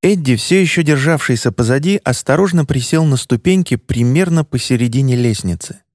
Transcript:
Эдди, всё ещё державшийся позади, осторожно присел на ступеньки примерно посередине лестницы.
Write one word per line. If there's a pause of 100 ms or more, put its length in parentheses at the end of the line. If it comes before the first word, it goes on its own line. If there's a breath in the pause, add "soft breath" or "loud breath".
Эдди,
всё
ещё
державшийся
позади,
осторожно
присел
на
ступеньки
примерно
посередине
лестницы. (120)